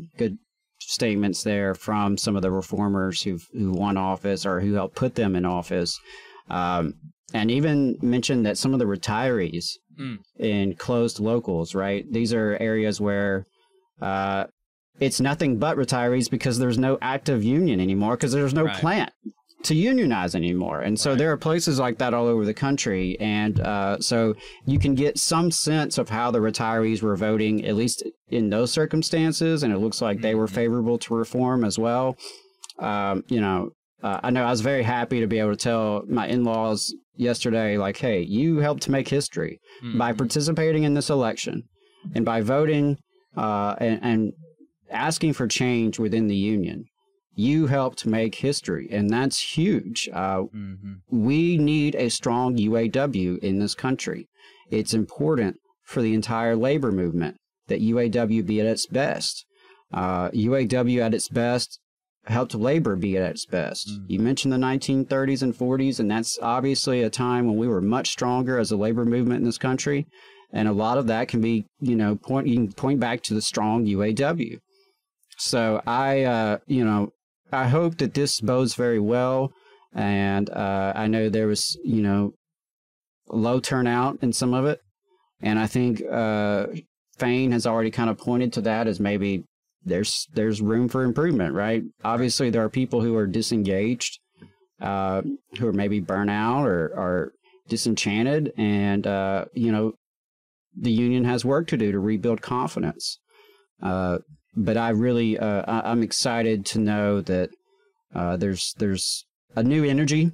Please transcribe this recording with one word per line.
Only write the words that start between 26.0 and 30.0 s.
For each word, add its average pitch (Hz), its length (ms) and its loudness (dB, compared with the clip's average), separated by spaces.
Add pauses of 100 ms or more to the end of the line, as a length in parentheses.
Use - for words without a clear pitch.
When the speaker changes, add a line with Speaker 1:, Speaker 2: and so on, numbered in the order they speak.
Speaker 1:
how 117 240 0
the 117 80 2
retirees 110 600 0
were 104 160 0
voting, 107 480 0
at 104 100 0
least 117 260 0 (280)
in 110 220 2
those 117 200 2
circumstances. 160 920 0
And 113 100 2
it 95 60 0
looks 107 220 -2